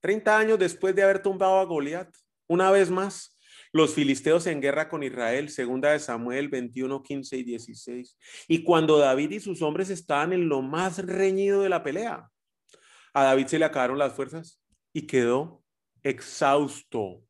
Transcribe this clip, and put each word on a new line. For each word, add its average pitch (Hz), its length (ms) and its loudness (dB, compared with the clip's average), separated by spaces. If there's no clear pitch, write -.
Treinta 214 340 2
años 220 220 4
después 185 380 0
de 196 80 4
haber 196 180 4
tumbado 190 380 2
a 190 40 0
Goliat, 165 480 -6
una 185 240 4
vez 190 180 4
más, 190 480 -6
los 156 220 4
filisteos 156 540 2
en 151 120 -4
guerra 143 280 -2
con 151 160 -6
Israel, 123 440 -4
segunda 131 440 -2
de 147 80 0
Samuel 123 480 -6
veintiuno, 131 560 -6
quince 135 320 -10
y 127 80 -8
dieciséis. 120 720 -14
Y 165 160 2
cuando 160 340 6
David 143 320 2
y 202 100 -8
sus 190 220 -8
hombres 175 280 -4
estaban 165 420 -2
en 175 160 0
lo 139 120 0
más 165 460 -4
reñido 196 560 0
de 196 60 0
la 170 160 -2
pelea, 175 440 -8
a 139 80 4
David 135 240 4
se 160 140 -2
le 160 40 4
acabaron 135 320 0
las 143 160 0
fuerzas 143 480 -12
y 151 140 -8
quedó 131 560 0
exhausto 135 1300 -2